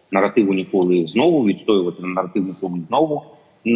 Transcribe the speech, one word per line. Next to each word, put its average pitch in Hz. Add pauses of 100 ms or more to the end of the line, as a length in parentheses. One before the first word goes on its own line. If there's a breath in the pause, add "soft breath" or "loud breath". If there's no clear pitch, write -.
(100)
наративу 98
ніколи 90
знову, 131
відстоювати 92
наратив 92
ніколи 87
знову, 147 (540)